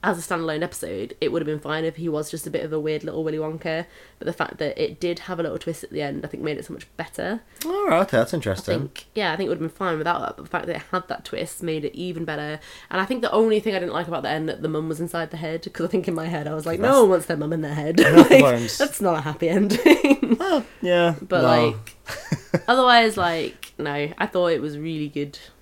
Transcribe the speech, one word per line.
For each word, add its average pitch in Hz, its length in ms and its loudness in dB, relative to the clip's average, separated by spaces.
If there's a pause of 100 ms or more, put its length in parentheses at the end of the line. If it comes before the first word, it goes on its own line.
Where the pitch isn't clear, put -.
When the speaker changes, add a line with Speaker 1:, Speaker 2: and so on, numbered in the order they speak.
Speaker 1:
as 180 140 0
a 170 40 -10
standalone 165 420 -2
episode, 101 580 -8
it - 100 0
would 165 120 -2
have - 20 -4
been 151 140 -4
fine 156 260 -4
if 160 120 -4
he 165 120 -6
was 151 220 -4
just 160 160 -10
a - 20 -10
bit 156 160 -4
of 156 80 -6
a 156 60 -2
weird 151 240 -4
little 160 200 -6
Willy 156 140 -4
Wonka, 160 480 -6 (320)
but - 80 -10
the 170 80 -4
fact - 240 -6
that 147 240 -4
it - 180 -4
did 170 200 -4
have 180 200 -8
a 170 40 -2
little 160 160 -6
twist - 240 -8
at - 80 -16
the 151 100 -6
end, 143 240 -6
I - 20 -10
think, - 140 -10
made 151 160 -4
it - 80 -12
so - 80 -14
much - 140 -16 (100)
better. 180 440 -8 (240)
Speaker 2:
All 392 220 -2
right, 175 200 4
okay, 131 100 0
that's 117 160 2
Speaker 1:
I 170 40 -2
Speaker 2:
interesting. 98 420 -2
Speaker 1:
think, - 340 -10
yeah, 196 180 -2
I 156 40 -2
think 185 100 -4
it - 40 -2
would 170 120 -2
have 160 80 -4
been - 80 -16
fine 170 220 -2
without 165 220 -2
that, - 160 -8
but 143 60 -16
the - 60 -18
fact - 180 -4
that 175 100 -6
it - 40 -8 (100)
had 180 180 -4
that - 160 -8
twist - 360 -8
made 156 240 -4
it - 80 -4
even 170 320 -6
better. 151 340 -8 (300)
And 185 100 -2
I 196 60 0
think 247 160 -4
the 240 100 -2
only 220 280 4
thing 214 160 -2
I 190 40 -2
didn't 175 140 -4
like 160 140 -4
about 165 160 -6
the - 60 -4
end, 156 200 -4
that - 140 -8
the 156 60 -2
mum 156 200 -4
was 156 100 -4
inside 170 300 -6
the 165 80 -12
head, 165 340 -8
'cause 165 140 -4
I - 40 -4
think 185 180 -2
in 175 80 -2
my 160 120 -4
head 156 200 -4
I 151 80 -6
was 156 100 -6
like, 165 140 -4
Speaker 2:
That's 247 120 2
Speaker 1:
"No 277 100 8
one 208 100 8
wants 170 160 2
their 165 100 -2
mum 151 160 -4
in 160 80 -2
their 147 140 -6
head." 151 220 0
<laughs> - 0 -
Speaker 2:
That's - 320 10
the - 100 10
Speaker 1:
Like, 127 160 8
Speaker 2:
point. 117 240 -4
Speaker 1:
that's 285 220 0
not 175 160 2
a 151 40 -4
happy 156 280 -2
ending. 233 680 6 (160)
<laughs> 330 60 2
Speaker 2:
Well, 339 260 0 (160)
yeah, 175 400 4
Speaker 1:
But, - 200 0
Speaker 2:
no. 127 60 4
Speaker 1:
like, 117 500 2 (340)
Speaker 2:
<laughs> - 360 -2
Speaker 1:
otherwise, 233 500 6
like, 170 600 -4
no, 147 400 -4
I - 80 0
thought 180 220 0
it 156 140 0
was 147 180 -6
really 156 300 -6
good. 143 280 -8 (240)